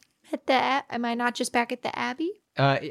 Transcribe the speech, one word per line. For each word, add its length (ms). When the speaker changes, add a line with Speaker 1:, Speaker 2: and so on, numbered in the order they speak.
Speaker 1:
At 120
the 100
a-, 280
am 120
I 80
not 220
just 180
back 180
at 120
the 140
Abbey? 360
Speaker 2:
Uh, 220